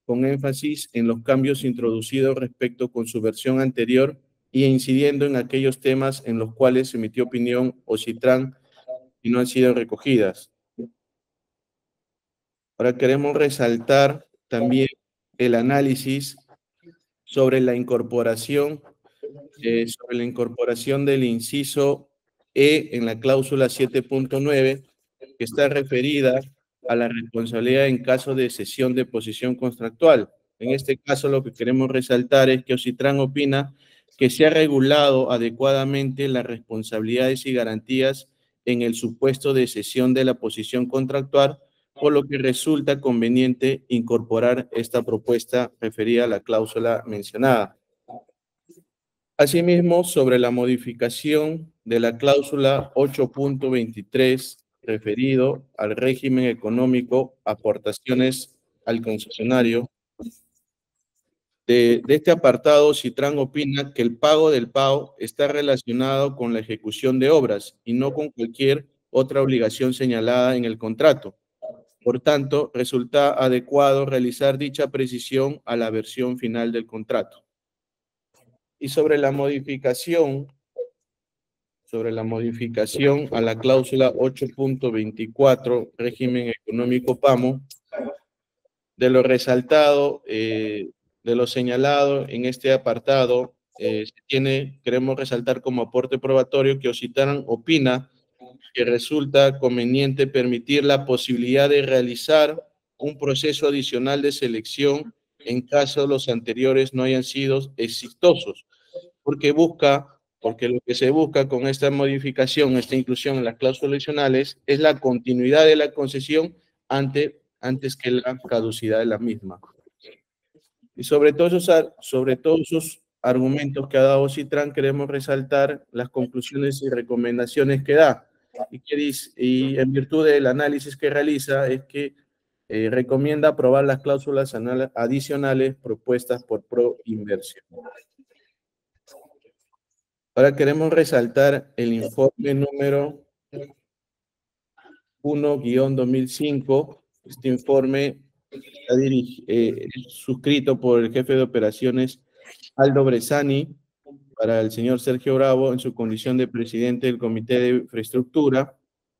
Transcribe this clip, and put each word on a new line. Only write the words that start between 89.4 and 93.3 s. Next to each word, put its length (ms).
eh, 640
de 140
lo 100
señalado 840
en 180
este 260
apartado, 800